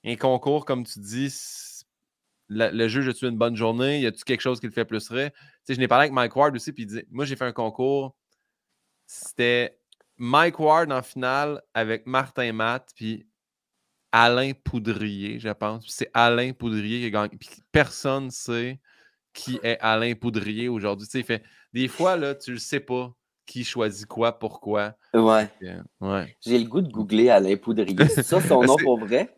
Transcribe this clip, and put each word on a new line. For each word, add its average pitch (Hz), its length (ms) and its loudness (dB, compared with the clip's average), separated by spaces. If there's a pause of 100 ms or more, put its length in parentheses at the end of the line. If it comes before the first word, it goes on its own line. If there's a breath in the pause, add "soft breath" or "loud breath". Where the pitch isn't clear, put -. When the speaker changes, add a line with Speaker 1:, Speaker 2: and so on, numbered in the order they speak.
Speaker 1:
un 117 100 -4
concours, 139 480 0
comme 127 200 -4
tu - 160 -16
dis, 120 300 -6
c-, - 540 -16 (640)
le, 107 220 2
le 113 180 2
juge, 131 200 0
a-tu 127 180 -4
une 117 100 -2
bonne 117 200 2
journée ? 123 440 0
Y 123 60 0
a-tu - 180 -6
quelque 123 180 -2
chose 127 180 -2
qui 123 60 -10
le 107 60 -8
fait 117 140 -2
plus 110 240 -6
rire ? 135 220 -4
Tu - 60 -20 (260 soft breath)
sais, 135 100 -6
je 123 60 -4
n'ai 123 80 2
parlé 131 160 8
avec 139 100 0
Mike 120 220 2
Ward 143 180 4
aussi, 135 180 -8
puis 120 120 -12
il - 20 -10
dit, « 104 240 -10
Moi, 139 160 -6
j'ai 135 100 -6
fait 131 100 -4
un 120 60 -4
concours. » 131 640 -2 (920)
C'était - 720 -2 (380)
Mike 143 420 2
Ward 156 340 4
en 127 100 -2
finale 139 600 -4 (120)
avec 113 320 -2
Martin 127 460 -2
Matt, 113 420 -4
puis 110 320 -10 (880)
Alain 123 400 6
Poudrier, 107 840 -4
je 113 120 -8
pense. 107 340 -6
Puis - 80 -14
c'est - 220 -8
Alain 120 380 4
Poudrier 113 480 -4
qui 120 60 -6
a 110 40 -4
gagné. 104 260 -4
Puis - 120 -20 (240)
personne 135 580 0
sait 123 500 -6 (520)
qui 127 300 -8
est 117 180 0
Alain 113 340 2
Poudrier 110 540 -4
aujourd'hui. 104 380 -4
Tu - 60 -16
sais, 131 80 -2
il 117 40 -8
fait, 110 180 -4 (300 soft breath)
des 127 160 -2
fois, 180 280 2
là, 143 180 -4
tu 131 180 -12
le 117 60 -8
sais 139 220 -6
pas 123 320 -6 (340)
qui 123 180 -10
choisit 104 420 -4
quoi, 117 320 0
pourquoi. 104 560 -4 (180)
Speaker 2:
Ouais. 110 360 6 (120)
Speaker 1:
Fait 92 60 -14 (340)
que, 95 60 -6
ouais. 98 340 -4
Speaker 2:
J'ai 120 180 2
le 113 100 2
goût 139 120 -2
de 156 100 -2
googler 107 380 2
Alain 98 280 6
Poudrier. 107 520 0
C'est 143 140 0
ça 180 180 2
son 139 220 4
Speaker 1:
<laughs> - 20 6
Speaker 2:
nom 135 140 8
Speaker 1:
C'est, - 60 0
Speaker 2:
pour 123 160 4
vrai ? 120 380 0